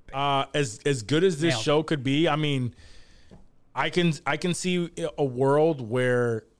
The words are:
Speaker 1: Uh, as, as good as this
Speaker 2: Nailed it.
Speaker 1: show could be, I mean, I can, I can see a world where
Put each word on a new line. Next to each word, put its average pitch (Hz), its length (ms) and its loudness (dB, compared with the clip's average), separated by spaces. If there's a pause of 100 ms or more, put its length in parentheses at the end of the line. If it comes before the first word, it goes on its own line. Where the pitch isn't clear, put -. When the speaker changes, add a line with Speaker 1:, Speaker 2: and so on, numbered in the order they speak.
(120)
Speaker 1:
Uh, 139 320 0 (100)
as, 139 320 -2
as 135 160 0
good 151 220 2
as 165 160 2
this 165 140 2
Speaker 2:
Nailed 113 60 -2
it. - 40 -6
Speaker 1:
show 151 180 2
could 151 220 -2
be, 147 240 2
I 147 80 2
mean, 139 360 -2 (1000)
I 151 160 -2
can, 170 220 2 (120)
I 143 120 0
can 175 180 -2
see 180 360 -2 (280)
a 151 60 0
world 139 560 2
where 123 640 0 (160)